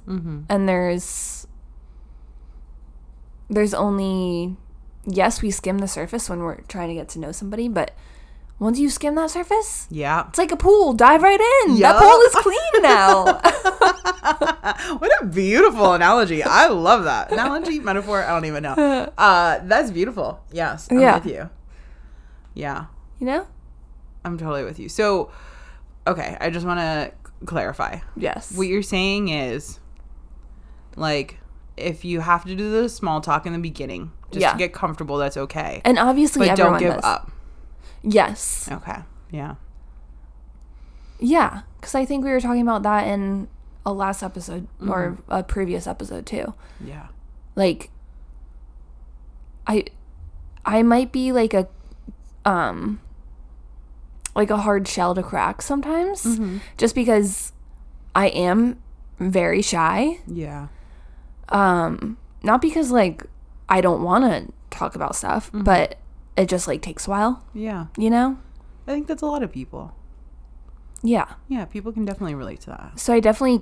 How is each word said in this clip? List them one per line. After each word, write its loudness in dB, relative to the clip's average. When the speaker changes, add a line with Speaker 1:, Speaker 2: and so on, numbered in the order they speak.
Speaker 1:
Mm-hmm. -8
Speaker 2:
and 0
there's, -4
there's 0
only, -2
yes, 0
we -2
skim -4
the -4
surface -8
when -8
we're -8
trying -10
to -8
get -12
to -14
know -10
somebody, -6
but -2
once 0
you 2
skim -2
that -2
surface, -4
Speaker 1:
Yeah. -2
Speaker 2:
it's -10
like 2
a -4
pool. 6
Dive 8
right 6
in. 4
Speaker 1:
Yup. 8
Speaker 2:
That 10
pool 12
is 8
clean 2
now. 6
Speaker 1:
<laughs> 0
What 2
a -4
beautiful 4
analogy. 4
I 6
love 4
that. -2
Analogy, -2
metaphor, -2
I -4
don't -2
even -6
know. 0
Speaker 2:
<laughs> -20
Speaker 1:
Uh, 4
that's 0
beautiful. -4
Yes, -6
I'm 4
Speaker 2:
Yeah. 8
Speaker 1:
with -2
you. -10
Yeah. -8
Speaker 2:
You -6
know? -4
Speaker 1:
I'm -6
totally -6
with -10
you. -12
So, 0
okay, -4
I -2
just -4
wanna -2
c-, -20
clarify. -6
Speaker 2:
Yes. -8
Speaker 1:
What -2
you're -2
saying -2
is, -6
like, -6
if -8
you -6
have 0
to -10
do -6
the 0
small -4
talk -2
in -8
the -6
beginning, -10
just -4
Speaker 2:
Yeah. 4
Speaker 1:
to -6
get -2
comfortable, -6
that's -4
okay. -8
Speaker 2:
And 4
obviously 2
Speaker 1:
But 2
Speaker 2:
everyone 6
Speaker 1:
don't 0
give 2
Speaker 2:
does. -6
Speaker 1:
up. -2
Speaker 2:
Yes. 0
Speaker 1:
Okay. -12
Yeah. -12
Speaker 2:
Yeah, 2
'cause -8
I 0
think -4
we -2
were 2
talking 0
about 0
that 2
in -4
a -6
last -6
episode -12
or -2
Speaker 1:
Mm-hmm. -14
Speaker 2:
a -2
previous -6
episode -10
too. -8
Speaker 1:
Yeah. -16
Speaker 2:
Like, 0
I, 0
I 2
might 4
be, -2
like, 2
a, 0
um, -2
like, 0
a -2
hard 0
shell -2
to -4
crack -6
sometimes, -4
Speaker 1:
Mm-hmm. -4
Speaker 2:
just 0
because 0
I 4
am 2
very 0
shy. 0
Speaker 1:
Yeah. -10
Speaker 2:
Um, 0
not 2
because, 0
like, 0
I 2
don't 2
wanna 0
talk -8
about -6
stuff, -4
Speaker 1:
Mm-hmm. -8
Speaker 2:
but 2
it 2
just, -4
like, -6
takes -12
a -8
while. -2
Speaker 1:
Yeah. -10
Speaker 2:
You 0
know? 2
Speaker 1:
I -6
think -6
that's -8
a -4
lot -4
of -8
people. -14
Speaker 2:
Yeah. 2
Speaker 1:
Yeah, -6
people -12
can -4
definitely -8
relate -12
to -20
that. -18
Speaker 2:
So 0
I 6
definitely 2